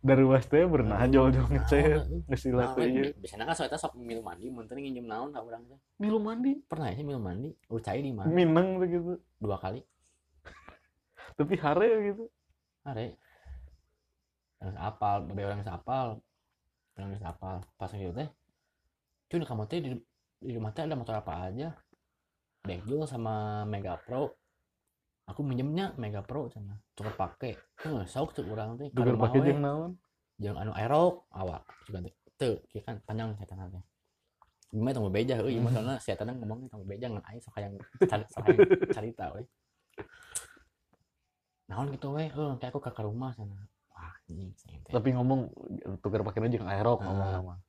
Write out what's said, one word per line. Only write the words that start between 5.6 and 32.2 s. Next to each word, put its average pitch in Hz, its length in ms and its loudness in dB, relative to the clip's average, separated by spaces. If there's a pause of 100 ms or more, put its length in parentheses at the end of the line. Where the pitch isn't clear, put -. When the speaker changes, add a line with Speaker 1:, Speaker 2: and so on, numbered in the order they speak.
Speaker 2:
teh. 135 140 -20 (180)
Speaker 1:
Milu 214 240 2
mandi? 247 400 0
Speaker 2:
Pernah 147 320 -4
ya 127 80 -6
milu 143 160 -4
mandi? 104 320 -4 (180)
Ucai 113 380 -2
di 131 80 -2
mana? 107 160 0
Speaker 1:
Minang 175 480 6
teh 185 100 2
gitu. 175 300 -2 (240)
Speaker 2:
Dua 101 160 -2
kali. 104 240 -6 (1500)
Speaker 1:
Tapi 156 220 2
hare 160 340 4 (160)
gitu. 208 240 -4 (560)
Speaker 2:
Hare. 120 320 -6 (1400)
Yang 95 160 -6
apal, 101 380 0 (100)
ada 98 160 -6
orang 101 180 -4
yang 98 140 -6
apal. 127 340 -4 (880)
Orang 98 160 -8
yang 101 140 -8
apal. 92 300 -8 (180)
Pas 95 160 -8
gitu 95 240 -8
teh. 147 160 -6 (960)
Cun, 170 160 -2
kamu 110 240 -4
teh 170 140 -4
di, 143 100 -4 (480)
di - 160 -10
rumah 110 160 -4
teh 151 160 -6
ada 156 80 -2
motor 113 240 -4
apa 87 320 -6
aja? 143 240 -6 (880)
Degel 101 420 -4
sama 107 640 -4
Mega 98 320 -4
Pro. 131 400 -6 (920)
Aku - 140 -8
minjemnya 147 540 -2
Mega 104 260 -6
Pro 131 260 -6
cenah. 104 300 -12 (160)
Tuker 104 180 -8
pake. 98 460 -6 (240)
Heuh, 135 240 -4
sok 143 260 -4
cek - 140 -6
urang 110 320 -6
teh. 143 100 -10
Speaker 1:
Tuker 123 160 0
Speaker 2:
Ka 123 80 6
rumah 113 160 4
Speaker 1:
pake 131 140 8
Speaker 2:
we. 139 80 4
Speaker 1:
jeung 143 100 4
naon? 147 320 -2 (480)
Speaker 2:
Jeung 101 160 -4
anu 107 160 -4
aerok 151 640 4
awak. 92 320 -6 (180)
Juga 98 160 -8
teh. 85 140 -10 (240)